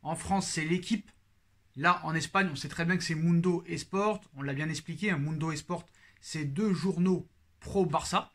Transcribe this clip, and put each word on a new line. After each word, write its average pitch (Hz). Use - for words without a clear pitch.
En 160
France, 180
c'est 160
L'Équipe. 180
Là, 165
en 160
Espagne, 180
on 139
sait 143
très 170
bien 180
que 180
c'est 165
Mundo 170
et 165
Sport. 208
On 139
l'a 139
bien 151
expliqué, 165
hein, 170
Mundo 156
et 156
Sport, 165
c'est 156
deux 180
journaux 180
pro-Barça. 175